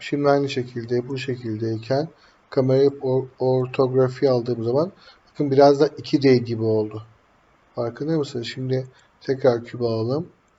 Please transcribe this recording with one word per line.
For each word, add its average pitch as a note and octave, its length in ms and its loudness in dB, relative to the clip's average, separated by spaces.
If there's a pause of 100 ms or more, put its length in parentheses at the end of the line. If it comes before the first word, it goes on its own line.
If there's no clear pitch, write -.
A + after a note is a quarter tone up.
Şimdi C#3+ 280 -2
aynı C#3+ 200 2
şekilde B2 600 -4
bu C#3 100 -8
şekildeyken A#2 880 -4 (420)
kamerayı C3 380 4
or-, C3 380 -2 (120)
ortografi B2+ 920 0
aldığım A#2+ 340 -2
zaman C#3+ 280 0 (380)
bakın D3 200 -4
biraz C#3 300 6
da D3+ 60 4
iki C3 360 -2
D C3 140 6
gibi A2+ 260 -4
oldu. G#2+ 400 -2 (720)
Farkında C3 440 -4
mısınız? B2+ 280 -6
Şimdi C3 400 -4 (340)
tekrar C3 440 0
küp B2 180 -10
alalım. A#2+ 460 -2 (300)